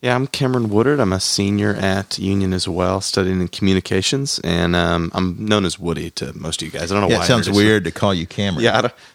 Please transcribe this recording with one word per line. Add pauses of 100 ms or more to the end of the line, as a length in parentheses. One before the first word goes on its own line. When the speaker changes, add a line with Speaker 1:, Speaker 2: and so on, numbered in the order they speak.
Speaker 1:
Yeah,
I'm
Cameron
Woodard.
I'm
a
senior
at
Union
as
well,
studying
in
communications,
and,
um,
I'm
known
as
Woody
to
most
of
you
guys.
I
don't
know
Speaker 2:
Yeah,
Speaker 1:
why
Speaker 2:
it
Speaker 1:
I
Speaker 2:
sounds
Speaker 1:
introduced
Speaker 2:
weird
Speaker 1:
my-,
Speaker 2:
to
call
you
Cameron.
Speaker 1:
Yeah,
I
don't, (200)